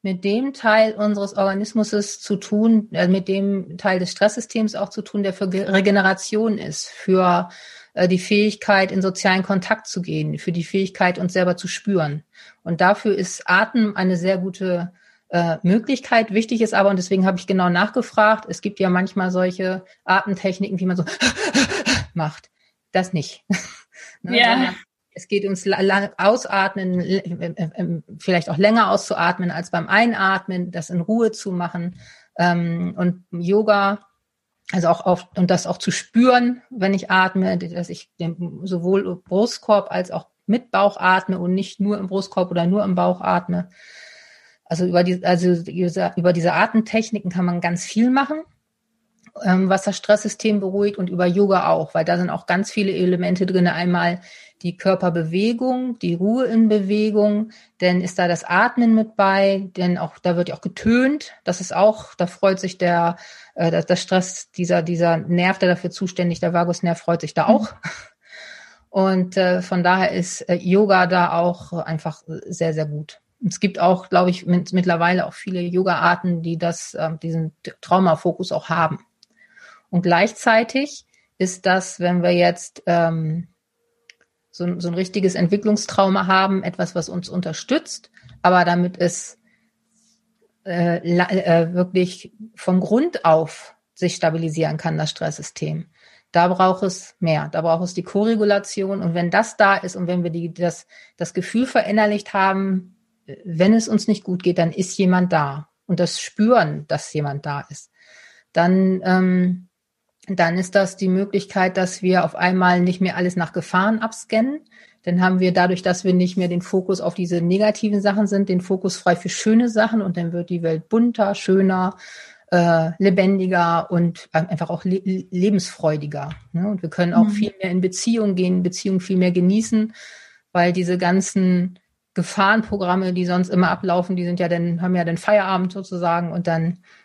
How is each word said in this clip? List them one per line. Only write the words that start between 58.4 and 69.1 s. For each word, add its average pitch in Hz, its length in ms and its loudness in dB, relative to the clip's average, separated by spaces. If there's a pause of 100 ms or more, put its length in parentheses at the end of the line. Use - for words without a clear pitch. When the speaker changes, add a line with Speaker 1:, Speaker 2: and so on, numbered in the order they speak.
Speaker 1:
Atmen 226 500 2
mit 220 220 0
bei, 196 600 2
denn 180 220 0
auch, 165 200 -8
da 175 180 0
wird 175 140 -2
ja - 60 -8
auch - 40 -20
getönt. 254 720 0 (120)
Das 180 160 -4
ist 180 140 -10
auch, 214 400 2
da 175 120 -2
freut 185 340 0
sich 185 160 -6
der, 175 400 0 (380)
äh, 165 160 0
das, 165 160 -2
das 180 160 0
Stress, - 500 -4
dieser, 175 300 0
dieser 170 340 0
Nerv, 175 420 0
der 180 120 2
dafür 175 200 -2
zuständig, 180 500 -4
der 170 120 -2
Vagusnerv 170 480 -2
freut 170 220 -2
sich 151 120 -10
da 160 140 0
Speaker 2:
Mhm. 226 60 8
Speaker 1:
auch. 214 140 0 (1200)
Und, 190 460 0